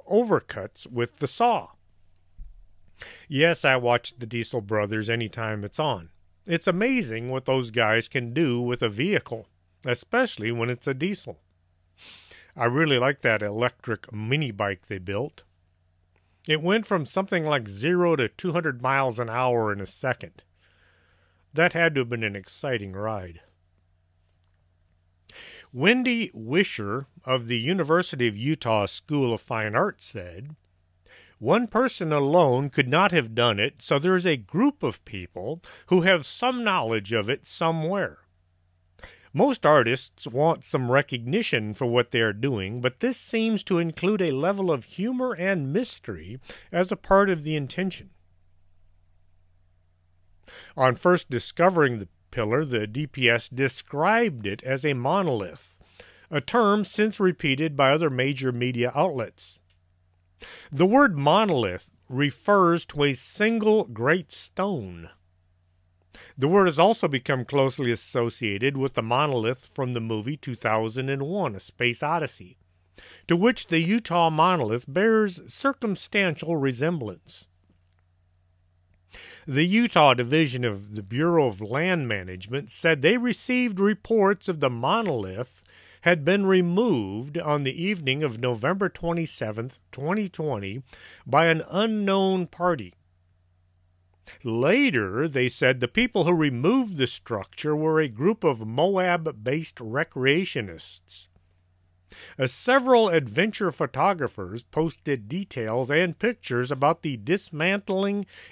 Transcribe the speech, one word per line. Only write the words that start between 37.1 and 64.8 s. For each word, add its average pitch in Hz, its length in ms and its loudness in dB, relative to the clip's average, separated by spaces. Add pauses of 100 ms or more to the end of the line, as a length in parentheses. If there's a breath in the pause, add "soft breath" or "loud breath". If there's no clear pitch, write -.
of 107 160 0
it 139 180 -4
somewhere. 165 720 -4 (1120 loud breath)
Most 240 320 2
artists 131 640 4
want 147 380 0
some 127 260 -2
recognition 123 840 0
for 127 140 -4
what 120 240 2
they 120 100 0
are 110 120 2
doing, 110 480 -4
but 123 180 -2
this 247 180 -2
seems 220 460 -2
to 180 160 0
include 175 420 -2
a 165 120 0
level 180 400 0
of 127 120 -2
humor 247 500 -4
and 165 380 -2
mystery 113 680 -6 (320 loud breath)
as 180 180 0
a 196 60 -4
part 196 340 4
of 156 140 -2
the 156 100 -4
intention." 160 560 -6 (2750 loud breath)
On 131 200 4
first 180 340 2
discovering 143 720 2
the 95 80 -12 (240)
pillar, 120 320 -2
the 117 220 -2
D 131 200 -6
P 127 220 2
S 117 200 2
described 143 960 0
it 101 180 -6
as 131 200 -2
a 147 100 0
monolith, 127 840 -2 (540 soft breath)
a 147 100 -2
term 214 440 2
since 208 360 -2
repeated 156 560 0
by 139 160 6
other 156 180 2
major 131 420 -2
media 120 420 -2
outlets. 143 640 -4 (1120 loud breath)
The 147 140 2
word 233 300 6
monolith 143 720 2 (180)
refers 170 800 2
to 147 180 -2
a 139 100 2
single 214 720 0
great 131 480 -2
stone. 101 800 -8 (1300 loud breath)